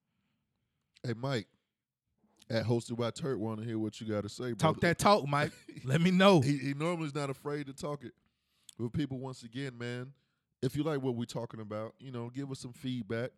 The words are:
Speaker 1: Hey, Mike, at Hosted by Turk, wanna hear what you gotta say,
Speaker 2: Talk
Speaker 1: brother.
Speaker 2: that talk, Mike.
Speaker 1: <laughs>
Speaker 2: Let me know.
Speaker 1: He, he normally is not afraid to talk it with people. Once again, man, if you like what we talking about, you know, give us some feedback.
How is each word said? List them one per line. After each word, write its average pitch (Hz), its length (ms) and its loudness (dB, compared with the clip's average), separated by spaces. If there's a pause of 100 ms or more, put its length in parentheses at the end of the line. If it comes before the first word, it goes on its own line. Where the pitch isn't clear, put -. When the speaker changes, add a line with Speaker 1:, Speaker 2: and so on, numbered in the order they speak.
(1040)
Speaker 1:
Hey, 120 140 -4
Mike, 123 300 -4 (1040)
at 110 160 0
Hosted 117 320 0
by 117 140 0
Turk, 135 260 -4
wanna 110 260 -4
hear 113 140 -4
what 110 200 -2
you 110 80 -10
gotta 104 220 0
say, 120 220 -6
Speaker 2:
Talk 117 80 -4 (200)
Speaker 1:
brother. - 100 -14
Speaker 2:
that 170 100 2
talk, 202 280 6
Mike. 147 260 0 (160)
Speaker 1:
<laughs> - 180 -14
Speaker 2:
Let 147 160 2
me 180 80 6
know. 185 320 10
Speaker 1:
He, 143 160 4
he 139 160 -2
normally 160 320 -2
is 139 80 -6
not 143 160 -2
afraid 143 380 -6
to 135 40 -10
talk 147 320 -8
it 113 80 -14 (640)
with 117 140 -4
people. 135 260 -2
Once 131 240 -10
again, 123 360 -6
man, 123 340 -6 (480)
if 135 160 -2
you 147 60 0
like 147 180 0
what 131 140 0
we 120 100 -2
talking 117 360 -8
about, 107 380 -8
you 139 140 -16
know, 120 160 -6
give 135 220 -8
us 135 100 -8
some 123 140 -12
feedback. 117 640 -4